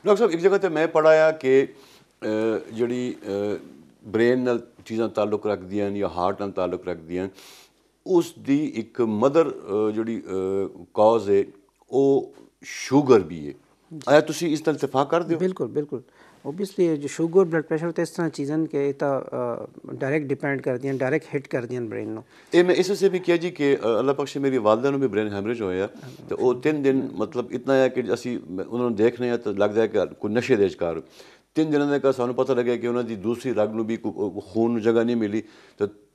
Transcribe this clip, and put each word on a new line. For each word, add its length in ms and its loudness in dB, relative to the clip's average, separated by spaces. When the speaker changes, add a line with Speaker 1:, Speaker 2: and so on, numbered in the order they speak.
Speaker 1:
ਡਾਕਟਰ 100 6
ਸਾਹਿਬ, 160 2
ਇੱਕ 100 -2
ਜਗ੍ਹਾ 160 6
ਤੇ 120 0
ਮੈਂ 180 2
ਪੜ੍ਹਿਆ 440 6
ਕਿ, 360 4
ਅ, 20 -10
ਜਿਹੜੀ, 480 -4
ਅ, 360 -4
ਬ੍ਰੇਨ 340 2
ਨਾਲ 280 -2
ਚੀਜ਼ਾਂ 240 -4
ਤਾਲੁਕ 380 -2
ਰੱਖਦੀਆਂ 440 -4
ਨੇ 80 -6
ਜਾਂ 100 -2
ਹਾਰਟ 300 -2
ਨਾਲ 120 -6
ਤਾਲੁਕ 360 -4
ਰੱਖਦੀਆਂ, 420 -6
ਉਸ 320 0
ਦੀ 260 0
ਇੱਕ 260 -6
ਮਦਰ, 500 2
ਅ, 400 -2
ਜਿਹੜੀ, 300 -4
ਅ, 720 -4
ਕਾਜ਼ 360 4
ਹੈ, 140 4
ਉਹ 440 2
ਸ਼ੂਗਰ 560 4
ਵੀ 280 -6
ਹੈ। 60 -12
Speaker 2:
ਜੀ। 140 -14
Speaker 1:
ਆਇਆ 140 8
ਤੁਸੀਂ 280 -4
ਇਸ 180 -2
ਨਾਲ 80 2
ਇਤਫਾਕ 360 0
ਕਰਦੇ 240 0
ਹੋ? 40 -6
Speaker 2:
ਬਿਲਕੁਲ, 280 -4
ਬਿਲਕੁਲ। 340 -6
Obviously, 340 -6
ਇਹ 160 2
ਜੋ 100 -8
ਸ਼ੂਗਰ, 360 2
ਬਲੱਡ 200 0
ਪ੍ਰੈਸ਼ਰ 280 -4
ਤੇ 100 -4
ਇਸ 80 -2
ਤਰ੍ਹਾਂ 200 -4
ਚੀਜ਼ਾਂ 280 -4
ਨੇ 100 -2
ਕਿ 220 -2
ਇਹ 40 -4
ਤਾਂ, 280 -2
ਅ, 480 -6
ਡਾਇਰੈਕਟ 320 -4
ਡਿਪੈਂਡ 360 -4
ਕਰਦੀਆਂ, 320 -4
ਡਾਇਰੈਕਟ 400 -2
ਹਿੱਟ 140 -6
ਕਰਦੀਆਂ 340 -6
ਨੇ 60 -6
ਬ੍ਰੇਨ 220 -8
ਨੂੰ। 140 -10
Speaker 1:
ਇਹ 100 6
ਮੈਂ 120 4
ਇਸ 140 0
ਵਾਸਤੇ 200 2
ਵੀ 100 -2
ਕਿਹਾ 180 2
ਜੀ 140 -4
ਕਿ, 240 2
ਅ, 240 0
ਅੱਲਾ 140 2
ਬਖਸ਼ੇ 260 -4
ਮੇਰੀ 180 0
ਵਾਲਦਾ 340 4
ਨੂੰ 80 -2
ਵੀ 80 0
ਬ੍ਰੇਨ 260 -2
ਹੈਮਰੇਜ 280 -4
ਹੋਇਆ 260 -2
Speaker 2:
ਹਾਂ, 420 -16
Speaker 1:
ਤੇ 60 -4
ਉਹ 180 2
ਤਿੰਨ 300 -2
ਦਿਨ, 300 2
ਮਤਲਬ, 380 -4
ਇਤਨਾ 220 -2
ਹੈ 140 4
ਕਿ 260 -2
ਅਸੀਂ, 260 -4
ਮੈਂ 160 -8
ਉਹਨਾਂ 200 -4
ਨੂੰ 100 0
ਦੇਖ 240 4
ਰਹੇ 100 -2
ਹਾਂ 80 0
ਤਾਂ 160 -4
ਲੱਗਦਾ 280 2
ਹੈ 60 2
ਕਿ 180 0
ਕੋਈ 260 -8
ਨਸ਼ੇ 240 2
ਦੇ 140 4
ਸ਼ਿਕਾਰ। 320 -4
ਤਿੰਨ 160 0
ਦਿਨਾਂ 160 2
ਦੇ 120 0
ਬਾਅਦ 160 2
ਸਾਨੂੰ 200 -2
ਪਤਾ 180 0
ਲੱਗਿਆ 240 2
ਕਿ 100 -4
ਉਹਨਾਂ 160 -2
ਦੀ 120 -6
ਦੂਸਰੀ 380 -4
ਰਗ 200 0
ਨੂੰ 120 -4
ਵੀ 120 -4
ਕੋ-, 440 -6
ਅ, 20 -20
ਖੂਨ 180 2
ਨੂੰ 100 -2
ਜਗ੍ਹਾ 220 4
ਨਹੀਂ 120 0
ਮਿਲੀ 260 -2
ਤੇ 100 -2